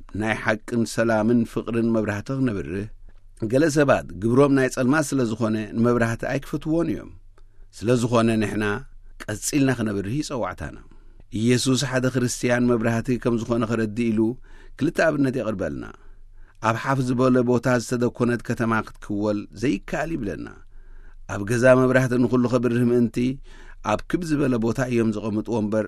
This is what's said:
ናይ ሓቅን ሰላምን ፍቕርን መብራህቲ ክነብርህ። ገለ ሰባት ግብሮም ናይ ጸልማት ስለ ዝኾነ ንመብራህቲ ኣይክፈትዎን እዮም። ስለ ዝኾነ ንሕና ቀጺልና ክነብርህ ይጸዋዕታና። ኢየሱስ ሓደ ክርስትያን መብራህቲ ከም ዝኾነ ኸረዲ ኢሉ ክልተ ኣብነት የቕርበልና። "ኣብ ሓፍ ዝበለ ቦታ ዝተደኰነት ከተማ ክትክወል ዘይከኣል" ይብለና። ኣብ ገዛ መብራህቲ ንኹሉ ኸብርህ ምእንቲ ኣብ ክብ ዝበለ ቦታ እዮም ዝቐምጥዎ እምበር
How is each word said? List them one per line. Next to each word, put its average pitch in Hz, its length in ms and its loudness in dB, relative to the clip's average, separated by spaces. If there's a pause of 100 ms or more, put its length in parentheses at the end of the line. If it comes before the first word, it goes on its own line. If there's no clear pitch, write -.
(160)
ናይ 110 200 -2
ሓቅን 113 500 -2
ሰላምን 113 600 2
ፍቕርን 113 460 -2
መብራህቲ 104 420 -2
ክነብርህ። 104 540 -2 (540)
ገለ 120 280 2
ሰባት 131 440 4
ግብሮም 120 400 4
ናይ 131 160 4
ጸልማት 131 360 2
ስለ 135 200 -2
ዝኾነ 110 320 0 (140)
ንመብራህቲ 117 540 2
ኣይክፈትዎን 156 640 -2
እዮም። 80 220 -6 (640)
ስለ 101 200 -4
ዝኾነ 117 420 4
ንሕና 104 280 -2 (540)
ቀጺልና 135 540 -2
ክነብርህ 107 420 -2
ይጸዋዕታና። 104 640 -6 (560)
ኢየሱስ 123 500 2
ሓደ 127 240 -2
ክርስትያን 123 600 0
መብራህቲ 117 500 0
ከም 120 200 0
ዝኾነ 117 280 -2
ኸረዲ 110 400 -2
ኢሉ 110 140 0 (560)
ክልተ - 260 -2
ኣብነት 143 340 2
የቕርበልና። 92 500 -4 (760)
"ኣብ 113 160 0
ሓፍ 135 240 -2
ዝበለ 127 420 2
ቦታ 120 240 2 (100)
ዝተደኰነት 120 680 -2
ከተማ 117 380 -2
ክትክወል 104 580 -4 (140)
ዘይከኣል" 156 580 -2
ይብለና። 95 360 -6 (840)
ኣብ 104 140 -6
ገዛ 117 220 0 (100)
መብራህቲ 127 400 4
ንኹሉ 123 320 4
ኸብርህ 120 380 2
ምእንቲ 120 320 2 (680)
ኣብ 107 180 0
ክብ - 200 -2
ዝበለ 147 340 0
ቦታ 113 280 0
እዮም 117 260 2
ዝቐምጥዎ 104 460 -2
እምበር 107 300 0